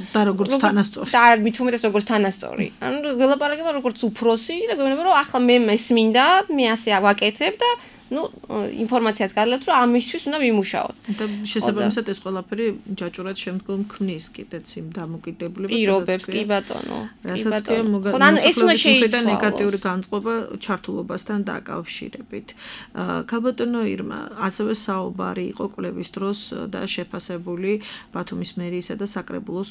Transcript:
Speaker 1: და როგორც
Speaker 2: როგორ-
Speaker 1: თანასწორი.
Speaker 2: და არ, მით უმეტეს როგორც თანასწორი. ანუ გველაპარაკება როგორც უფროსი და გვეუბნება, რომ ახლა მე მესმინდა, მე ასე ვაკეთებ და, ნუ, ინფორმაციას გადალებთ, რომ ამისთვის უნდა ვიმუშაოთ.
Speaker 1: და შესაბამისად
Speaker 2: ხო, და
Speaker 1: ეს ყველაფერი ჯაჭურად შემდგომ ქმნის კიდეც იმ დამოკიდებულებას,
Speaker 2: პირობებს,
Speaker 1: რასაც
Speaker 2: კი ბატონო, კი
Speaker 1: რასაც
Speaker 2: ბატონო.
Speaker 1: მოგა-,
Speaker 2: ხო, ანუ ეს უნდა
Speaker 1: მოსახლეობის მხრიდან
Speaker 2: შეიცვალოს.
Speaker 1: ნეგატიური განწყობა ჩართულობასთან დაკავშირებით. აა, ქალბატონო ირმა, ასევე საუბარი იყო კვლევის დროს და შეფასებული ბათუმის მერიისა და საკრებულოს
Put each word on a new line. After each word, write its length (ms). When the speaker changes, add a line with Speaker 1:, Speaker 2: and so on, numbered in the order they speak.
Speaker 1:
და 160
როგორც 260
Speaker 2:
როგორ- 140
Speaker 1:
თანასწორი. 420
Speaker 2:
და 120
არ, 200
მით 200
უმეტეს 260
როგორც 220
თანასწორი. 600
ანუ 360
გველაპარაკება 580
როგორც 300
უფროსი 640
და 100
გვეუბნება, 300
რომ 100
ახლა 240
მე 220
მესმინდა, 640
მე 200
ასე 300
ვაკეთებ 580
და, 160
ნუ, 160
ინფორმაციას 600
გადალებთ, 320
რომ 100
ამისთვის 480
უნდა 160
ვიმუშაოთ. 560
Speaker 1:
და 160
შესაბამისად 640
Speaker 2:
ხო, 40
და 40
Speaker 1:
ეს 100
ყველაფერი 440
ჯაჭურად 480
შემდგომ 460
ქმნის 460
კიდეც 420
იმ 180
დამოკიდებულებას, 880
Speaker 2:
პირობებს, 480
Speaker 1:
რასაც 80
Speaker 2:
კი 120
ბატონო, 540
კი 180
Speaker 1:
რასაც 240
Speaker 2:
ბატონო. 320
Speaker 1:
მოგა-, 280
Speaker 2:
ხო, 60
ანუ 200
ეს 180
უნდა 80
Speaker 1:
მოსახლეობის 240
მხრიდან 360
Speaker 2:
შეიცვალოს. 40
Speaker 1:
ნეგატიური 500
განწყობა 540
ჩართულობასთან 880
დაკავშირებით. 1080
აა, 760
ქალბატონო 580
ირმა, 380
ასევე 380
საუბარი 720
იყო 200
კვლევის 420
დროს 300
და 200
შეფასებული 880
ბათუმის 460
მერიისა 440
და 80
საკრებულოს 680